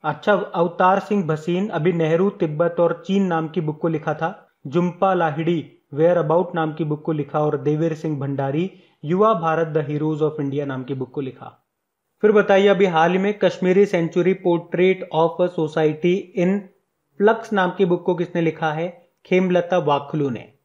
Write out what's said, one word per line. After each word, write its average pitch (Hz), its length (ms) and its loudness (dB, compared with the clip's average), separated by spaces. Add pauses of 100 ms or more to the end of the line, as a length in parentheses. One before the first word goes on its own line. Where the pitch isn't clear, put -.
अच्छा, 156 300 0
अवतार 185 640 2
सिंह 196 280 -2
भसीन, 175 420 -2
अभी 175 240 0
नेहरू, 170 380 2
तिब्बत 170 500 -2
और 170 260 0
चीन 196 160 0
नाम 165 260 -2
की 165 120 -4
बुक 151 200 -6
को 175 80 -2
लिखा 156 260 -4
था। - 380 -8 (140)
जुम्पा 175 480 0
लाहिड़ी, 165 640 -2 (160)
Where 170 280 2
About 175 320 0
नाम 156 200 -2
की 160 100 -4
बुक 151 180 -4
को 165 100 -4
लिखा। 151 280 -4
और 151 160 0
देवेर 151 380 0
सिंह 156 240 -6
भंडारी, 139 540 -4 (320)
युवा 202 300 2
भारत, 160 340 -2
The 151 220 -2
Heroes 151 320 -2
of 151 220 -2
India 139 200 -4
नाम 131 200 -8
की 135 100 -8
बुक 131 160 -8
को 147 100 -8
लिखा। - 460 -14 (560)
फिर 208 100 4
बताइए, 196 360 4
अभी 196 180 4
हाल 170 260 2
ही 185 60 0
में 202 200 -2
कश्मीरी 185 480 4
सेंचुरी, 175 480 0
Portrait 180 880 0
of 165 280 2
a - 0 - (120)
Society 156 580 0 (200)
in 190 220 2 (640)
Flux 226 300 2
नाम 185 260 0
की 196 60 4
बुक 175 200 0
को 180 100 0
किसने 170 260 -4
लिखा 160 320 -2
है? 170 340 -8 (200)
खेमलता 180 520 2
वाखलू 143 520 -2
ने। - 220 -10 (120)